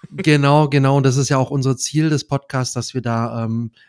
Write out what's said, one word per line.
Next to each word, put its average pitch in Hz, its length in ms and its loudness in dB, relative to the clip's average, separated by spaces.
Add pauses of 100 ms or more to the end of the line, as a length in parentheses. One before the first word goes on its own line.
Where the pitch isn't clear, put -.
(120)
Genau, 147 560 4
genau. 139 280 2
Und 139 80 2
das 131 120 2
ist 135 120 0
ja 135 100 2
auch 131 120 0
unser 135 260 -2
Ziel 156 320 -2
des 147 160 0
Podcasts, 135 480 -4
dass - 220 -8
wir 127 80 -4
da, 117 420 -4
ähm, 113 280 -6 (160)